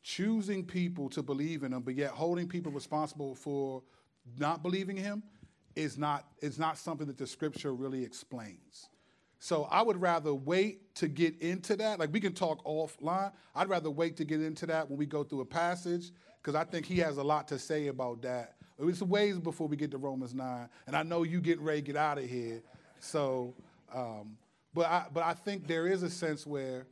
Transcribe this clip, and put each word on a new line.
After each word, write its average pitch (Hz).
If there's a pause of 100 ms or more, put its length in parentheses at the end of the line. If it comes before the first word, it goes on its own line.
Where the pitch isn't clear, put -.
choosing 202
people 175
to 147
believe 143
in 127
him, 127
but 127
yet 139
holding 170
people 175
responsible 147
for 135 (560)
not 151
believing 190
him 202 (500)
is 151
not, 147 (160)
is 143
not 160
something 156
that 139
the 135
scripture 147
really 131
explains. - (480)
So 156
I 190
would 220
rather 165
wait 175
to 160
get 160
into 175
that. 214
Like, 151
we 214
can 185
talk 160
offline. 160 (220)
I'd 190
rather 160
wait 165
to 202
get 156
into 156
that 160
when 139
we 147
go 147
through 139
a 127
passage, 175 (300)
'cause 147
I 156
think 160
he 180
has 156
a 139
lot 151
to 139
say 151
about 127
that. 123 (200)
It 135
was 175
ways 202
before 160
we 147
get 147
to 139
Romans 131
nine, 127 (180)
and 135
I 151
know 170
you 165
getting 156
ready 151
to 139
get 147
out 147
of 127
here. 117 (380)
So, 131 (400)
um, 110 (380)
but 165
I, 170
but 160
I 165
think 185
there 165
is 190
a 175
sense 156
where 131